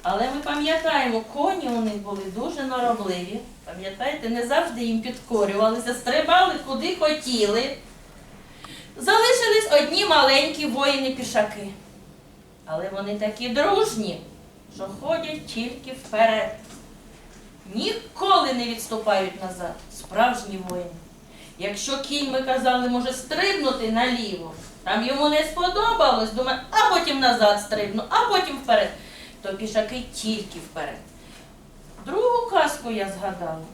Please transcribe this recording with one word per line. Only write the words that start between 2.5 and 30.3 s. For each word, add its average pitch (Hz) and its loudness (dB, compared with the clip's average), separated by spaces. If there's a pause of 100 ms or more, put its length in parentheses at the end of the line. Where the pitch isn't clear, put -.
норовливі. 220 -2 (240)
Пам'ятаєте, 226 -6
не 240 -2
завжди 285 0
їм 226 0
підкорювалися, 220 0
стрибали 339 4 (120)
куди 277 -2
хотіли. 254 0 (1200)
Залишились 440 4
одні 302 4
маленькі 294 4
воїни-пішаки. 254 0 (1000)
Але 165 -6
вони 202 -6
такі 214 -4
дружні, 285 0 (560)
що 190 -10 (120)
ходять 311 -4
тільки 247 -8
вперед. 220 0 (1160)
Ніколи 359 0
не 240 -2
відступають 214 -2
назад. 175 -8 (240)
Справжні 208 0 (100)
воїни. 175 -6 (680)
Якщо - -4
кінь, 285 -4
ми 262 0
казали, 247 2
може 247 0
стрибнути 294 0
наліво, 220 -2 (320)
там 214 0
йому 285 2
не 302 4
сподобалось, 359 2
думає, 254 -2
а 415 6
потім 302 0
назад 220 6
стрибну, 208 -4
а 466 4
потім 359 0
вперед, 208 2 (520)
то 196 -6
пішаки 220 -4 (120)
тільки 214 -6